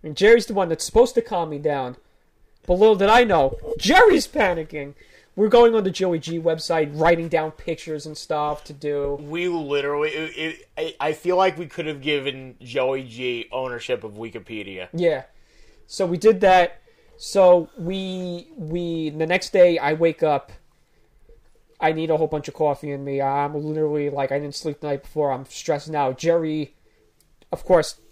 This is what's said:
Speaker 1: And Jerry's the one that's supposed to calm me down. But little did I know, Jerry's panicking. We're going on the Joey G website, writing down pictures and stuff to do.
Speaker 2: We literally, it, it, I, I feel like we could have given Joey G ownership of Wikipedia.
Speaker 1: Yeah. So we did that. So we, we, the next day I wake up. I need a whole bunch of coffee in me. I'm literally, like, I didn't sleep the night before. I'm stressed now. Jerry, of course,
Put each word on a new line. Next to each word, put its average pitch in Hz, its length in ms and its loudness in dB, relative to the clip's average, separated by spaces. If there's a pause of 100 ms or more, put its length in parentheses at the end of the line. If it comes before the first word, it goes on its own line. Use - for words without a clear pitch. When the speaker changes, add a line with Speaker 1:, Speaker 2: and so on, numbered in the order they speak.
Speaker 1:
And 156 140 -10
Jerry's 220 300 6
the 220 80 -8
one 185 160 0
that's 160 140 -4
supposed 233 320 2
to 233 40 2
calm 175 300 -4
me 143 80 -8
down. 139 400 -4 (680)
But 180 80 2
little 208 220 6
did 196 140 2
I 247 140 6
know, 143 340 2 (200)
Jerry's 349 480 6
panicking. 156 680 -4 (420)
We're 208 120 2
going 233 260 8
on 220 80 2
the 190 80 -2
Joey 175 300 -2
G 165 180 -8
website, 160 580 -2
writing 165 320 2
down 156 220 -2
pictures 156 560 -10
and 151 100 -14
stuff 151 480 -4
to - 80 -18
do. 143 480 -4
Speaker 2:
We 165 280 -6
literally, 147 600 -2
it, 156 280 -8
it, 160 300 -10 (100)
I, 156 300 -6
I 156 40 -2
feel 175 240 -2
like 185 220 0
we 170 80 -10
could 151 200 -10
have 147 140 -8
given 135 600 -6
Joey 131 420 -4
G 120 480 -8
ownership 123 540 -6
of 107 80 -12
Wikipedia. 104 800 -12
Speaker 1:
Yeah. 165 320 -2 (640)
So - 180 -4
we 175 120 -4
did 208 240 4
that. 185 380 4 (360)
So 180 600 4
we, 185 680 -8 (100)
we, 165 540 -6
the 156 160 -4
next 180 260 -4
day 180 240 6
I 147 180 0
wake 160 280 0
up. 147 300 0 (1300)
I 160 100 2
need 160 200 -4
a 156 60 4
whole 156 120 0
bunch 151 180 -6
of 147 80 -12
coffee 147 380 -2
in 139 120 -8
me. 139 160 -4
I'm 143 400 -2
literally, 151 500 -2
like, 139 200 -2
I 139 80 0
didn't 147 160 -8
sleep 147 260 -8
the 156 60 -10
night 143 160 -4
before. 143 300 -2
I'm 131 140 -8
stressed 156 440 -6
now. 143 220 -2
Jerry, 160 640 -2 (760)
of - 140 -8
course, 170 320 2 (160)